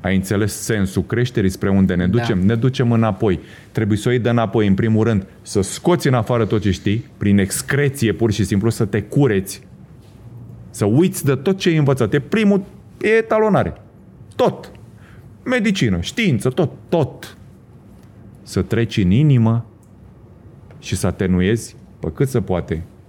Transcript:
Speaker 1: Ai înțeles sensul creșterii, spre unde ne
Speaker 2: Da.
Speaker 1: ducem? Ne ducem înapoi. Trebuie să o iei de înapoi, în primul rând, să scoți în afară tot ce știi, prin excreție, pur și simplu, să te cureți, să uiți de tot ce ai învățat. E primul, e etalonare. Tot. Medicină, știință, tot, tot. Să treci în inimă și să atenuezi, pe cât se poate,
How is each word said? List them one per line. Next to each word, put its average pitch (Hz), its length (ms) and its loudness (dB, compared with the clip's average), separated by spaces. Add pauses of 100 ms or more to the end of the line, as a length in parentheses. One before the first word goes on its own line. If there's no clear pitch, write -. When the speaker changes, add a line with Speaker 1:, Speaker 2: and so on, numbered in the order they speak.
Speaker 1:
Ai 95 100 0
înțeles 101 380 0
sensul 98 500 -2
creșterii, 113 460 -2
spre 95 200 -2
unde 95 260 2
ne 87 120 0
Speaker 2:
Da. 101 120 2
Speaker 1:
ducem? 117 200 0
Ne 98 160 2
ducem 123 380 0
înapoi. 110 480 0 (320)
Trebuie 107 260 0
să 110 100 -2
o - 20 2
iei 123 100 2
de 110 80 -2
înapoi, 113 380 2
în 98 80 4
primul 110 300 2
rând, 110 220 0 (160)
să - 180 -2
scoți - 460 0
în 135 80 4
afară 117 300 0
tot 104 160 0
ce 98 100 0
știi, 104 340 -2 (120)
prin 101 220 2
excreție, 131 720 -2
pur 110 200 0
și 101 120 0
simplu, 104 260 0
să 113 140 -2
te 101 180 -2
cureți, 110 640 -2 (1040)
să - 140 -4
uiți 151 400 2
de 139 100 2
tot 190 240 -2
ce 190 100 0
ai 165 80 2
învățat. 135 360 2
E 147 80 0
primul, 202 420 0 (380)
e - 80 -2
etalonare. 214 680 2 (600)
Tot. - 360 -2 (720)
Medicină, 190 560 0
știință, 135 480 0
tot, 139 220 0 (180)
tot. - 480 -4 (1080)
Să - 200 -4
treci 110 340 -2
în 92 140 2
inimă 117 560 2 (1120)
și - 180 -8
să - 100 -4
atenuezi, 92 720 0 (220)
pe 82 140 -6
cât 135 160 -2
se 123 120 -2
poate, 85 420 -4 (260)